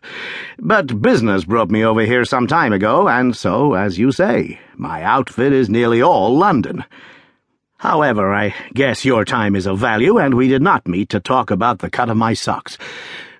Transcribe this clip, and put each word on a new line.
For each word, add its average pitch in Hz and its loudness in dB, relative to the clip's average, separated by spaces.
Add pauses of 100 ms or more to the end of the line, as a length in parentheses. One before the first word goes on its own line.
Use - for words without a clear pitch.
(580)
But 214 0
business 110 2
brought 107 0
me 107 2
over 113 2
here 120 2
some 123 0
time 147 2
ago, 113 2
and 123 0
so, 120 0
as 92 -2
you 131 2
say, - -2 (160)
my 80 -10
outfit 123 0
is 131 2
nearly 117 2
all 123 2
London. 139 0 (920)
However, 117 0
I 101 -2 (180)
guess 131 0
your 117 2
time 107 0
is 95 -2
of 98 -2
value, 120 2
and 143 2
we 127 2
did 131 2
not 190 2
meet 92 -2
to 104 -2
talk 127 -2
about 107 0
the - -8
cut 120 -2
of 110 -2
my 113 2
socks. - -6 (600)